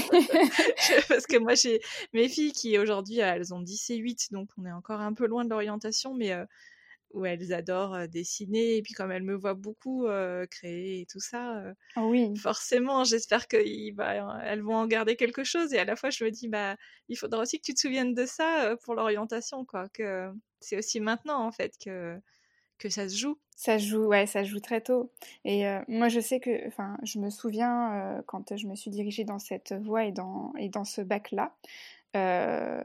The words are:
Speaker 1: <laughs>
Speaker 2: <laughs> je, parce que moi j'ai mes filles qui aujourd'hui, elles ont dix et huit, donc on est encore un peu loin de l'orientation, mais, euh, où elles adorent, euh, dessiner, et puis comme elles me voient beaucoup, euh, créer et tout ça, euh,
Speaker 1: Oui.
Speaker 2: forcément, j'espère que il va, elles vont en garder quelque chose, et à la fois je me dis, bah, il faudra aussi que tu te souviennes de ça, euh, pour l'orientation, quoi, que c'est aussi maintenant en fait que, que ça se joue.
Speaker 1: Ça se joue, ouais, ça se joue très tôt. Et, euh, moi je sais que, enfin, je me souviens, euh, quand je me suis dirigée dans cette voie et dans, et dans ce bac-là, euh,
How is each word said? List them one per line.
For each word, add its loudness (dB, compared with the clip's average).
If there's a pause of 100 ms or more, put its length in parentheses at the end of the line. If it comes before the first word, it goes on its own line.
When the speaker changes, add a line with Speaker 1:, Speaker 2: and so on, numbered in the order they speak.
Speaker 1:
<laughs> -
Speaker 2:
<laughs> 8
je, 8
parce 6
que 6
moi 6
j'ai 4 (340)
mes 6
filles 2
qui 2
aujourd'hui, 2
elles 2
ont -6
dix -8
et 0
huit, -4
donc -8
on -10
est -8
encore -8
un -2
peu 2
loin 0
de -2
l'orientation, -4
mais, -2
euh, -6 (680)
où -4
elles -4
adorent, -2
euh, -4
dessiner, 0
et 0
puis -14
comme -6
elles -4
me -4
voient -2
beaucoup, -4
euh, -2
créer -8
et -10
tout -14
ça, -6
euh, -10 (240)
Speaker 1:
Oui. 4
Speaker 2:
forcément, 2
j'espère 2
que 2
il 0
va, -4
elles -4
vont 0
en 2
garder 2
quelque 0
chose, 0
et 4
à 2
la 0
fois -2
je -4
me 2
dis, -8
bah, -2 (320)
il -6
faudra -2
aussi -2
que -16
tu -4
te 0
souviennes 0
de 2
ça, 0
euh, 0
pour -4
l'orientation, -2
quoi, -8
que -4 (300)
c'est -6
aussi -2
maintenant -2
en -4
fait -4
que, -10 (580)
que -8
ça -4
se -6
joue. -2 (180)
Speaker 1:
Ça 2
se 0
joue, 2
ouais, 6
ça -2
se -4
joue -6
très -2
tôt. 0 (340)
Et, 2
euh, -2
moi 4
je 4
sais 0
que, -2
enfin, -8
je -6
me -2
souviens, -2
euh, -8
quand -8
je -8
me -8
suis -10
dirigée -4
dans -6
cette -8
voie 0
et -2
dans, -8
et -4
dans -4
ce -8
bac-là, -4 (600)
euh, 0